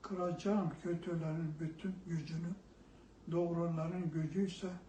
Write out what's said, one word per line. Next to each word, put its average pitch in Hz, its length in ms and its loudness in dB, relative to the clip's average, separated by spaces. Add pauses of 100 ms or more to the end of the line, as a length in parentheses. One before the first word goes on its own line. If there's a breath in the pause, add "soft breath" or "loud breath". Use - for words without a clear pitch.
Kıracağım 180 680 2 (120)
kötülerin 165 760 0
bütün 175 360 -2 (120)
gücünü, 165 460 -2 (800 loud breath)
doğruların 170 800 2
gücü 165 340 2
ise 185 240 -4 (200)